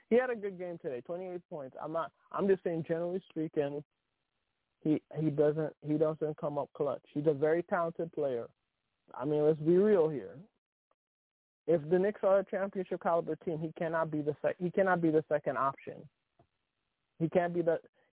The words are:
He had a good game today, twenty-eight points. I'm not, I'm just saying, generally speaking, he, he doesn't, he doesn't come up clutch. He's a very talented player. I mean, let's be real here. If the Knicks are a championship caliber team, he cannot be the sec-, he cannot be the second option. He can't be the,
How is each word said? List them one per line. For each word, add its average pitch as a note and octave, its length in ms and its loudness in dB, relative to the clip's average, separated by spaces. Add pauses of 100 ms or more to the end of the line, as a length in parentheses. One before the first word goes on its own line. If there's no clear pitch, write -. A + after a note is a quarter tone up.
He A3 80 6
had B3+ 120 2
a A#3+ 60 -2
good G3 240 -8
game F3 180 -8
today, C3+ 240 -6
twenty-eight F3+ 480 -8
points. C#3 340 -10
I'm D#3 80 -8
not, D#3+ 200 -4 (200)
I'm F3 160 0
just F#3+ 160 2
saying, E3 240 -2
generally F3 420 -2
speaking, D3 540 -4 (1000)
he, D#3 200 2 (180)
he D#3 120 0
doesn't, D3+ 420 2 (120)
he D3+ 100 0
doesn't D#3 420 0
come D3 220 -6
up C3+ 180 -6
clutch. C#3+ 240 -2 (100)
He's D3 140 -2
a D#3 80 4
very D#3 300 2
talented E3+ 500 -4
player. C3 320 -2 (720)
I B2+ 60 -6
mean, D3+ 180 2
let's D3+ 160 4
be D#3+ 160 4
real F#3+ 320 6
here. A2+ 300 -6 (1300)
If E3+ 220 4
the F3+ 100 4
Knicks G3+ 240 0
are G3 160 4
a F#3+ 60 -2
championship F#3+ 560 -4
caliber E3 360 0
team, E3 220 -6
he D#3+ 180 -6
cannot D#3+ 340 -2
be D3+ 100 -2
the C#3+ 200 -2
sec-, D3 180 0
he F3+ 100 -2
cannot F#3 320 2
be E3 80 4
the D#3 180 4
second D3 300 -2
option. C3+ 380 -4 (1200)
He E3 80 0
can't F3 260 0
be F3 80 -2
the, E3 180 0 (340)